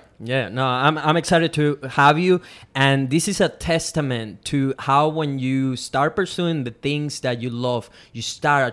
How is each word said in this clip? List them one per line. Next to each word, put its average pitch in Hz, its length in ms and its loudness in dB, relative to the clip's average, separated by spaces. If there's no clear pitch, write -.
Yeah, 117 280 -2
no, 127 180 -2
I'm, 135 320 2
I'm 151 180 0
excited 165 360 2
to 147 260 0
have 147 280 6
you. 180 220 4
And 139 340 4
this 165 200 0
is 202 120 -2
a 180 80 4
testament 131 1000 -4
to 135 340 0
how 143 260 2
when 156 320 -4
you 131 380 -2
start 139 400 -2
pursuing 170 480 -2
the 120 80 -6
things 147 480 -4
that 123 200 -2
you 123 100 -6
love, 120 380 -4
you 120 80 -10
start 143 520 0